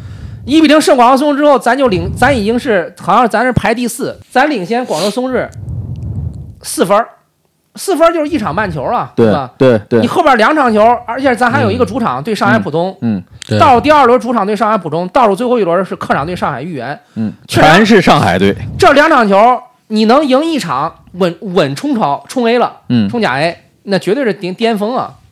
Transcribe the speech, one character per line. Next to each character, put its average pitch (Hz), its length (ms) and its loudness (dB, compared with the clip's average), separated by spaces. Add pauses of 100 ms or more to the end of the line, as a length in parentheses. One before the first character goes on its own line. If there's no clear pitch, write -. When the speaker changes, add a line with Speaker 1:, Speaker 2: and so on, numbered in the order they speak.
(420)
Speaker 1:
一 277 160 0
比 311 80 2
零 294 140 4
胜 311 160 2
广 240 140 4
州 269 60 4
松 294 160 0
志 277 100 -2
之 - 40 2
后， 277 100 4
咱 240 200 0
就 277 100 2
领-， 180 300 -2
咱 269 180 2
已 220 80 -2
经 226 160 0
是， 202 400 -2
好 180 160 0
像 233 140 2
咱 220 160 0
是 254 80 0
排 214 200 0
第 240 140 -4
四， 185 320 -8 (100)
咱 277 200 0
领 214 160 -4
先 233 200 -4
广 160 160 -4
州 202 80 0
松 254 220 -6
志 190 160 -4 (1160)
四 - 200 -2
分 294 140 2
儿， 233 100 -2 (680)
四 381 200 -4
分 320 100 2
儿 339 60 4
就 339 80 -2
是 302 80 -2
一 294 120 -2
场 160 140 -4
半 202 160 -4
球 151 160 -6
了， 190 300 -4
Speaker 2:
对， 113 160 4
Speaker 1:
吧？ 135 260 -4
Speaker 2:
对， 123 300 4
对。 117 140 2
Speaker 1:
你 113 60 0
后 349 160 0
边 285 140 4
两 220 180 2
场 254 180 0
球， 208 100 4 (220)
而 254 160 -8
且 262 140 2
咱 240 140 0
还 - 120 -2
有 214 100 0
一 233 60 -2
个 247 80 2
主 214 140 -6
场 139 220 -4
对 214 120 -4
上 202 160 0
海 220 80 2
浦 196 140 -4
东， 170 180 -2 (120)
Speaker 2:
嗯， 110 160 -2
嗯。 90 60 -8 (240)
Speaker 3:
对。 107 120 0
Speaker 1:
倒 262 160 6
数 233 60 2
第 285 100 0
二 285 160 4
轮 247 120 4
主 233 140 -4
场 214 120 -2
对 208 100 -2
上 214 140 -2
海 220 80 0
浦 175 120 -6
东， 170 200 -4
倒 247 180 2
数 196 80 2
最 226 100 -4
后 247 140 0
一 208 40 0
轮 175 220 0
是 185 100 -10
客 - 180 -4
场 147 120 -2
对 175 100 -8
上 180 160 -4
海 123 100 -8
豫 170 120 -10
园， 135 260 -10 (160)
Speaker 2:
嗯， 110 160 -4 (160)
Speaker 1:
这 - 140 0
两 156 140 6
Speaker 2:
全 214 100 6
是 202 160 6
上 160 180 4
海 92 200 2
队。 98 160 2 (240)
Speaker 1:
这 359 140 6
两 294 140 4
场 262 200 2
球 214 340 4 (280)
你 220 160 0
能 269 200 4
赢 262 180 2
一 330 140 -2
场， 160 460 -6 (100)
稳， 175 280 -2
稳 175 340 0
冲 285 200 -4
超， 143 320 -2
冲 240 200 -2
A 233 100 2
了， - 320 -2
Speaker 2:
嗯。 113 180 2
Speaker 1:
冲 226 140 -4
甲 139 180 0
A， 165 260 -4 (180)
那 196 160 -2
绝 185 160 -2
对 285 80 -2
是 208 100 0
巅-， 180 220 -8
巅 226 200 0
峰 208 200 -4
啊。 - 240 -8 (120)